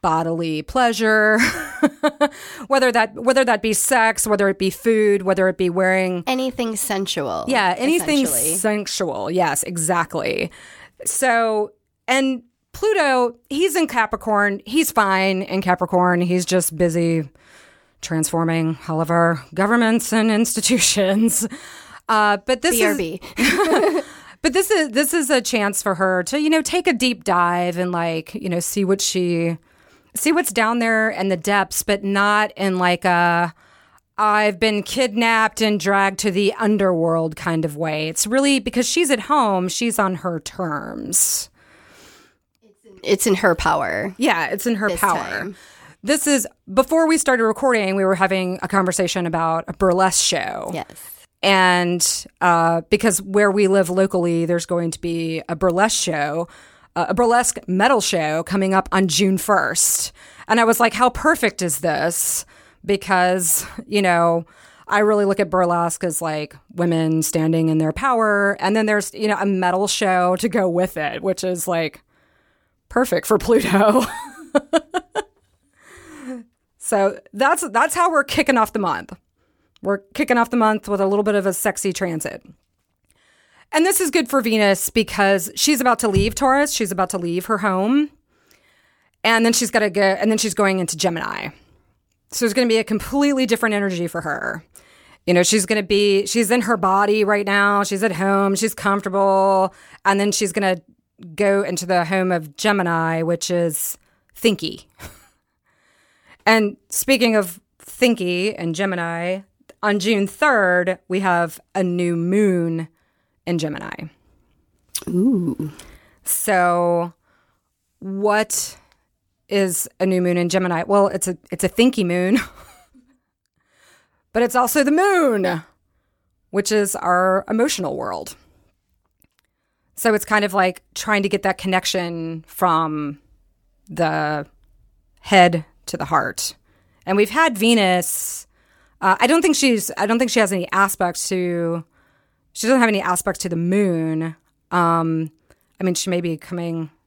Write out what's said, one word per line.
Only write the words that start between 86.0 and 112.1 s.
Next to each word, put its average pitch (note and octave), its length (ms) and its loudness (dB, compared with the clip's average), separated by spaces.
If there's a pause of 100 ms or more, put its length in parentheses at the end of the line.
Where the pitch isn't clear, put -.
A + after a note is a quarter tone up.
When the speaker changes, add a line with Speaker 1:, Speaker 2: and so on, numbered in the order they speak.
Speaker 1:
leave G3 260 0
Taurus. C#4 380 2
She's G3+ 180 -4
about F#3 200 -2
to G3+ 60 -6
leave F3 280 -4
her G#3+ 140 -2
home. G#3+ 500 0 (1120)
And A3+ 220 4
then A#3 80 4
she's A3+ 180 -2
gotta G#3+ 180 2
go, F#3 120 0
and G3 280 2
then A3 80 2
she's G#3+ 160 -2
going F#3+ 260 0
into E3+ 180 -4
Gemini. - 520 -4 (840)
So - 140 -2
there's G#3 80 0
gonna B3 140 0
be A3+ 100 2
a A3 60 0
completely C4 640 0
different A3 300 0
energy F#3 320 -2
for E3 120 -6
her. - 460 -8 (600)
You F3+ 80 2
know, F3 80 6
she's F#3+ 240 2
gonna G#3+ 180 -2
be, G3+ 440 2
she's A3 240 0
in B3 100 2
her A3 140 0
body G3+ 480 2
right G3+ 220 0
now. G3+ 380 2
She's G3 200 -4
at A3 80 0
home. G3 440 2
She's G#3+ 200 -2
comfortable. G3 1000 2 (300)
And G3 160 2
then G3+ 140 0
she's G3 180 -2
gonna F#3 300 -2 (520)
go G3 300 2
into F3+ 220 -4
the F3 180 2
home F#3 300 0
of D#3 240 -6
Gemini, E3+ 640 0
which E3+ 280 -2
is E3+ 480 -2 (380)
thinky. - 480 -4 (160)
<laughs> - 100 -16 (1400)
And G#3+ 300 2 (140)
speaking A#3 480 2
of F3+ 240 -4 (180)
thinky G3 760 -2
and E3 180 -4
Gemini, F3+ 680 -4 (380)
on G#3 180 0
June G3+ 280 0
third, F#3 800 2
we F#3 140 -2
have E3+ 360 0 (160)
a F#3+ 100 0
new F3 340 0